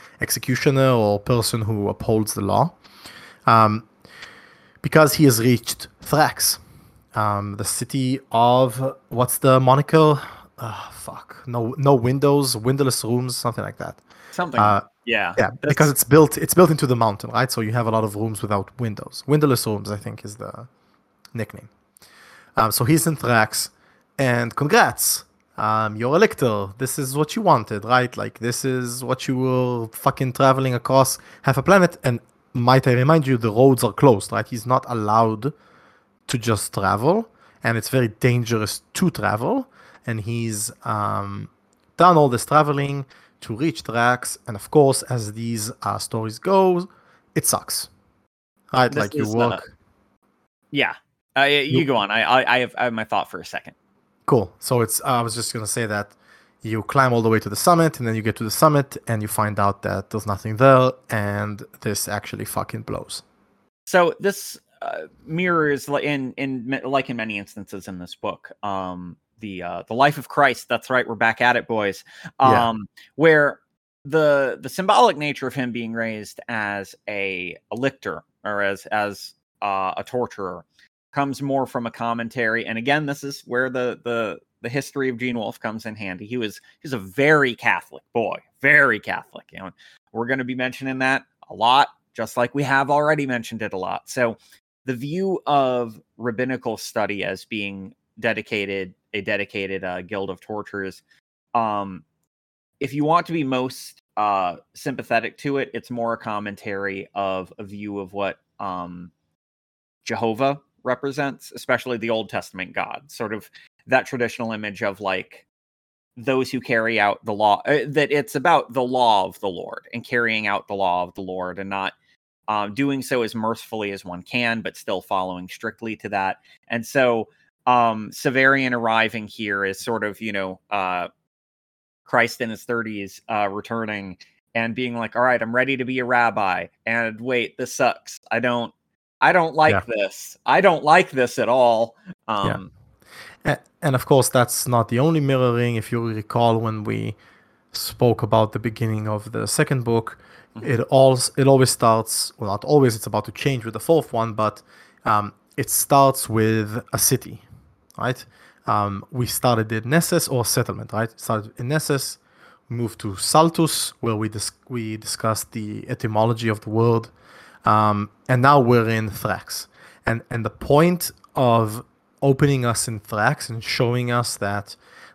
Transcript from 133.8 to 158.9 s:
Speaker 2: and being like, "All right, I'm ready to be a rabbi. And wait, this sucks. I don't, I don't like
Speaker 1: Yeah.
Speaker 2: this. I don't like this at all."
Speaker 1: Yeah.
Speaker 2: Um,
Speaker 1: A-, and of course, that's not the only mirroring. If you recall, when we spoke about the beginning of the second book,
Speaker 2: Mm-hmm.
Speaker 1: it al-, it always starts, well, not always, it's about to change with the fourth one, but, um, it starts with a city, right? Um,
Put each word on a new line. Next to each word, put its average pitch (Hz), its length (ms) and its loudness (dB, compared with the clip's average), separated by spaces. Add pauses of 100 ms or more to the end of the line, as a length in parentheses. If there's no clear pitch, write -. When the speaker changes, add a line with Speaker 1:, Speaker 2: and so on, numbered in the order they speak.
Speaker 2:
and 113 220 -4
being 120 220 -6
like, 113 180 -8
"All 120 60 0
right, 123 200 2
I'm 113 140 -6
ready 127 220 0
to 127 80 -4
be 131 140 -4
a 123 60 -4
rabbi. 107 640 0 (180)
And 113 360 -2
wait, 123 360 -4
this - 160 -8
sucks. - 460 -2 (100)
I 117 120 -2
don't, 120 320 -2 (480)
I 147 100 6
don't 165 240 2
like 156 160 6
Speaker 1:
Yeah. 110 240 -2
Speaker 2:
this. - 500 -6
I 139 140 4
don't 180 240 4
like 175 280 4
this 131 280 0
at 110 80 0
all." 117 480 4 (320)
Speaker 1:
Yeah. 110 80 -2
Speaker 2:
Um, 101 360 -4 (760)
Speaker 1:
A-, 151 140 0 (220)
and 139 140 2
of 123 100 -2
course, 131 220 6
that's - 400 2
not 120 220 2
the 117 100 0
only 156 220 4
mirroring. 123 560 2
If 107 160 -4
you 117 120 -2
recall, 113 520 2
when 110 260 -4
we 110 320 -4 (560)
spoke - 500 0
about 110 300 2
the - 80 -6
beginning 110 480 -4
of 107 240 -6
the 110 160 -4
second 135 380 -2
book, 117 320 -2 (380)
Speaker 2:
Mm-hmm. 110 120 -10
Speaker 1:
it 120 120 0 (120)
al-, 135 280 8 (160)
it 135 120 4
always 131 240 6
starts, - 640 2
well, 104 140 -6
not 104 120 -6
always, 135 320 4
it's - 120 -10
about 107 180 -2
to 110 60 -12
change 127 340 -4
with 113 80 -8
the 110 60 -8
fourth 160 340 0
one, 113 200 -2
but, 107 280 -4 (420)
um, 104 300 0 (240)
it 131 140 -4
starts - 580 2
with 110 500 0 (140)
a 135 60 -4
city, - 420 -2 (560)
right? 120 260 -6 (440)
Um, 101 440 -2